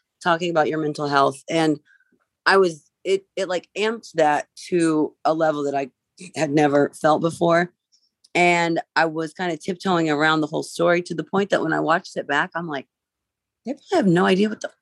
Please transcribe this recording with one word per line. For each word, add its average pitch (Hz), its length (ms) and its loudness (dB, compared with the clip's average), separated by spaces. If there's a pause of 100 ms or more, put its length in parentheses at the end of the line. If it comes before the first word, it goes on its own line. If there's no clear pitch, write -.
(240)
talking 175 260 0
about 170 200 2
your - 100 -2
mental 151 300 -4
health. 139 400 2
And 156 320 0 (640)
I 180 100 4
was, 175 340 0 (140)
it, 190 220 -2 (100)
it, 180 140 -4
like, 175 180 -6 (100)
amped 220 360 -4
that 151 340 2 (220)
to 160 440 0 (120)
a 156 80 2
level 156 300 0
that 139 120 -2
I 139 140 -4 (480)
had 151 140 -2
never 147 420 4
felt 156 280 2
before. 170 520 0 (640)
And 170 460 2 (140)
I 160 100 4
was 160 280 -6
kinda 175 240 -4
tiptoeing 175 520 -2
around 156 320 2
the 147 60 -2
whole 151 160 -6
story 175 400 0
to 175 100 -10
the 160 100 -6
point 196 280 -2
that - 100 0
when 160 100 -4
I 151 80 -2
watched 160 380 -2
it 143 100 -8
back, 147 280 0
I'm 170 120 -6
like, 139 200 -8 (760)
"They 247 100 -8
probably - 240 -8
have 233 100 2
no 175 180 4
idea 196 240 2
what - 120 -10
the, - 100 -10 (100)